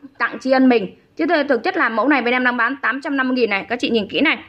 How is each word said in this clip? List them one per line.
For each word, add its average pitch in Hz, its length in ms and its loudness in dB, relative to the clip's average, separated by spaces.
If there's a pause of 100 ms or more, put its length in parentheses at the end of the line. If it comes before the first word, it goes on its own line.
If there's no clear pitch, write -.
(180)
tặng 220 220 -4
tri 262 120 -2
ân 262 180 6
mình. 220 260 2 (200)
Chứ 320 100 -2
thực, 302 240 0
thực 226 140 0
chất 370 140 -2
là 269 120 0
mẫu 226 180 0
này 285 140 2
bên 240 120 0
em 254 100 0
đang 247 140 0
bán 240 240 0
tám 240 200 -4
trăm 285 160 -4
năm 262 100 0
mươi 254 80 -2
nghìn 240 140 0
này. 196 200 -2
Các - 100 -4
chị 262 100 -2
nhìn 214 180 0
kỹ 160 140 -4
này. 285 160 2 (120)